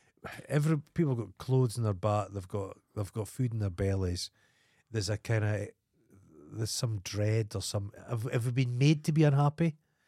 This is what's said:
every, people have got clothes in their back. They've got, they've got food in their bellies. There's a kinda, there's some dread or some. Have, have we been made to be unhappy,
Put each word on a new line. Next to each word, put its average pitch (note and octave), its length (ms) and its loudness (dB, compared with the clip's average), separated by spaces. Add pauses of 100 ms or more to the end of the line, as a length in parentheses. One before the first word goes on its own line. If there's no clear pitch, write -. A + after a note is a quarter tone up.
(500)
every, D3+ 280 2 (160)
people C#3+ 220 2
have A2+ 100 -4
got G2 120 -16
clothes C3 400 2
in A#2 60 0
their G#2+ 100 2
back. G#2 400 0
They've F#2+ 140 -8
got, G2 300 -6 (180)
they've G#2 180 -6
got - 140 -6
food B2 260 -2
in A2+ 60 -2
their G2+ 100 0
bellies. F#2+ 600 -2 (640)
There's G#2+ 180 -2
a G#2 80 -2
kinda, G#2+ 500 -2 (840)
there's G#2+ 200 -4
some A2 320 -4
dread G#2 520 0
or G2 60 -6
some. G2+ 300 -4 (180)
Have, A2+ 220 -4
have A#2+ 140 0
we B2+ 60 -2
been B2 260 0
made D3 280 4
to E3 60 0
be D#3 120 6
unhappy, D3 520 4 (320)